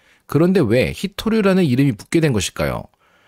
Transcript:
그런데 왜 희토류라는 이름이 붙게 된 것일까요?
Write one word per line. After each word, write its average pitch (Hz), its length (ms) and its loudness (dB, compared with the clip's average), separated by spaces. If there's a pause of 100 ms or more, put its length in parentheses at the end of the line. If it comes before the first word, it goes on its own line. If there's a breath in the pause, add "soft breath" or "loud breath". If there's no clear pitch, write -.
(260 soft breath)
그런데 180 340 2
왜 110 340 2
희토류라는 196 720 0
이름이 135 280 0
붙게 - 280 -2
된 151 120 2
것일까요? 73 520 -4 (440 soft breath)